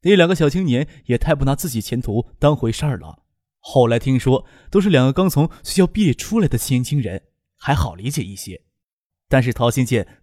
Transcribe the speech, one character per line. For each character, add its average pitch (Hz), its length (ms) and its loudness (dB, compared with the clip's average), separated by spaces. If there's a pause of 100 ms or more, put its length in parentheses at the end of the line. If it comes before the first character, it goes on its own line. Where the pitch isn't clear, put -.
那 190 120 4
两 175 140 6
个 185 60 2
小 156 160 2
青 180 120 -2
年 151 240 0 (200)
也 120 100 0
太 156 180 0
不 139 120 -2
拿 139 80 0
自 156 160 -6
己 117 100 -4
前 120 220 -6
途 117 360 -4
当 147 160 4
回 117 160 -2
事 - 140 -6
儿 139 140 -4
了。 78 240 -20 (360)
后 - 280 2
来 117 120 2
听 131 220 0
说 131 240 0 (260)
都 - 80 2
是 202 120 2
两 131 160 4
个 135 60 2
刚 180 180 2
从 147 180 2 (140)
学 - 140 -6
校 185 100 4
毕 208 180 -2
业 147 80 2
出 - 260 -4
来 202 80 2
的 120 120 -2 (100)
年 127 160 0
轻 143 160 -2
人， 95 220 -8 (340)
还 - 180 -4
好 113 200 -2
理 98 160 -8
解 143 120 -6
一 98 140 -12
些。 - 260 -16 (680)
但 131 140 4
是 120 120 -2
陶 120 160 2
兴 127 160 0
建 113 360 -4